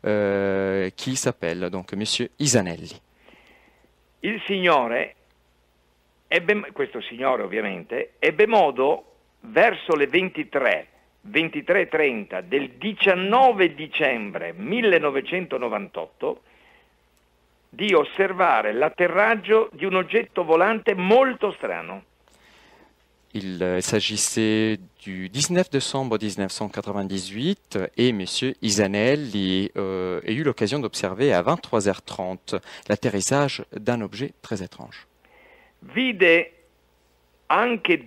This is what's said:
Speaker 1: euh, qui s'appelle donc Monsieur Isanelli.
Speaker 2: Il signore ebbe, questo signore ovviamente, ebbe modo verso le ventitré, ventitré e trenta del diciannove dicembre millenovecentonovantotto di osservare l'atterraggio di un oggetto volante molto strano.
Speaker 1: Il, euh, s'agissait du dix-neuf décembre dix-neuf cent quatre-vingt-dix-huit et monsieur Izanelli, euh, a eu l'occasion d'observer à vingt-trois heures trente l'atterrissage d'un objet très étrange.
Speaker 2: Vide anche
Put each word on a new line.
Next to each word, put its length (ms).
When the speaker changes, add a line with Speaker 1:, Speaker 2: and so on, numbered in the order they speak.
Speaker 1:
euh, 920
qui 200
s'appelle 540
donc 240
Monsieur 360
Isanelli. 600
Speaker 2:
Il 260
signore 680
ebbe, 380
questo 300
signore 420
ovviamente, 760
ebbe 300
modo 580
verso 540
le 120
ventitré, 800
ventitré 600
e 60
trenta 540
del 300
diciannove 1040
dicembre 800
millenovecentonovantotto 1900
di 240
osservare 800
l'atterraggio 1000
di 120
un 100
oggetto 480
volante 520
molto 560
strano. 520
Speaker 1:
Il, 280
euh, 180
s'agissait 1000
du 260
dix-neuf 440
décembre 480
dix-neuf 320
cent 180
quatre-vingt-dix-huit 1080
et 160
monsieur 480
Izanelli, 1120
euh, 520
a 40
eu 120
l'occasion 340
d'observer 560
à 80
vingt-trois 460
heures 160
trente 500
l'atterrissage 800
d'un 260
objet 320
très 180
étrange. 460
Speaker 2:
Vide 720
anche 580